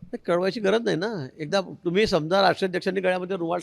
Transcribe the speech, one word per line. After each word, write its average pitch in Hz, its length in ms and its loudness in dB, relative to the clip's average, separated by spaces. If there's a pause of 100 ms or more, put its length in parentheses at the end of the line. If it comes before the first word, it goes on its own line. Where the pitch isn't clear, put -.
नाही, - 240 -12
कळवायची 185 340 0
गरज 190 240 4
नाही 185 120 0
ना. 185 300 -4 (120)
एकदा 156 220 -2
तुम्ही 180 460 0
समजा 175 360 2
राष्ट्राध्यक्षांनी 185 580 0
गळ्यामध्ये 185 360 -2
रुमाल 170 260 -2